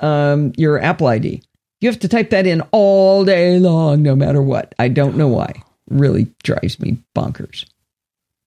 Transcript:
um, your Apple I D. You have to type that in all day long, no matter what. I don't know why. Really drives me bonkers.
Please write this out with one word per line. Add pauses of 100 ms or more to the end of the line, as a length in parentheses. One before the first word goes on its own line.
um,
your
Apple
I
D. (380)
You
have
to
type
that
in (120)
all
day
long,
no
matter
what.
I
don't
know
why. (280)
Really (160)
drives
me (180)
bonkers. (800)